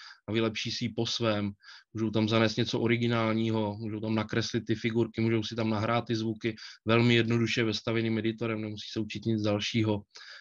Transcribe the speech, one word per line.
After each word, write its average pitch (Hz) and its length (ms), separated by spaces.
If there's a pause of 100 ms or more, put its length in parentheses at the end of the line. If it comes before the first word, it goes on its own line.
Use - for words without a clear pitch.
(280)
a 104 40
vylepší 113 380
si 107 140
ji 113 40
po 113 180
svém. 104 460 (400)
Můžou 110 180
tam 107 180
zanést 113 280
něco 117 240
originálního, 113 1000
můžou 110 220
tam 110 140
nakreslit 113 520
ty 113 80
figurky, 113 460
můžou 113 220
si 107 120
tam 110 160
nahrát 113 360
ty 120 100
zvuky 110 400 (280)
velmi 117 300
jednoduše 117 500
vestaveným 113 540
editorem, 110 420
nemusí 107 320
se 113 80
učit - 260
nic 110 160
dalšího. 104 600 (380)